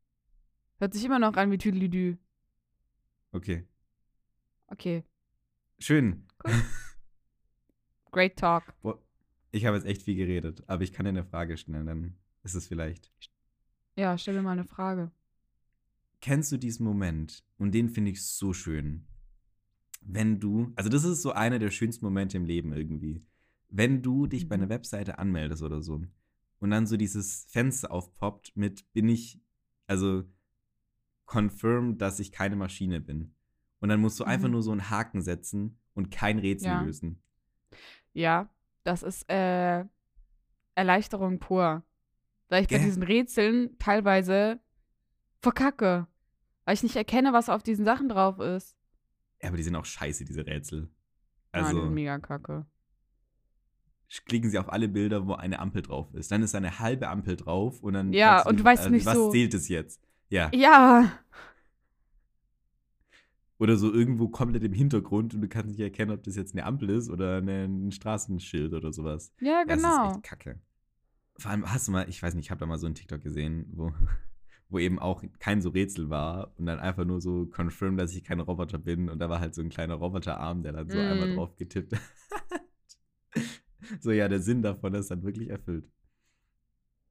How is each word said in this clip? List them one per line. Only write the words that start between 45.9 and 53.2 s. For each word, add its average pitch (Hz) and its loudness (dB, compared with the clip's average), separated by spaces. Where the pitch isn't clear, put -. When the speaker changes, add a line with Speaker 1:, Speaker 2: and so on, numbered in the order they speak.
Speaker 1:
weil 190 2
ich - 0
nicht 233 0
erkenne, 262 4
was 233 4
auf 208 0
diesen 214 0
Sachen 262 2
drauf 190 4
ist. 185 -4
Speaker 2:
Ja, 87 -6
aber 87 -2
die 82 -2
sind 85 -2
auch 80 -6
scheiße, 73 -8
diese 76 -8
Rätsel. 73 -8
Speaker 1:
Ja, 87 -2
die 156 2
Speaker 2:
Also 170 0
Speaker 1:
sind 156 -2
mega 147 -4
kacke. 151 -10